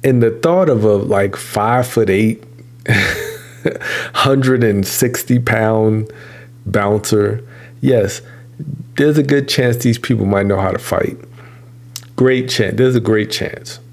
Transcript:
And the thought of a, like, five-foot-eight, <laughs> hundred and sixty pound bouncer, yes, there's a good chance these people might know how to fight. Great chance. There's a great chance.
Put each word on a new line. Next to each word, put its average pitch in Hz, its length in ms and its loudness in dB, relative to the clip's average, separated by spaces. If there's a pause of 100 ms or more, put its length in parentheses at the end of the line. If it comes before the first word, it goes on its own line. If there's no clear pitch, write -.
And 127 200 4
the 113 80 4
thought 170 380 2
of 110 140 2
a, 107 120 4
like, 98 400 0
five-foot-eight, 110 1080 0 (440)
<laughs> - 1300 -4
hundred 131 500 2
and 101 240 2
sixty 123 520 0
pound 110 720 0 (540)
bouncer, 104 760 0 (380)
yes, 107 400 0 (760)
there's 147 220 2
a 151 60 2
good 143 240 0
chance 123 300 0
these 120 200 0
people 107 280 -2
might 98 200 2
know 98 140 0
how 95 120 -2
to 90 80 -4
fight. - 380 -4 (960)
Great 127 340 2
chance. 107 280 -2
There's 127 180 2
a 117 60 2
great 107 300 0
chance. - 480 -10 (140)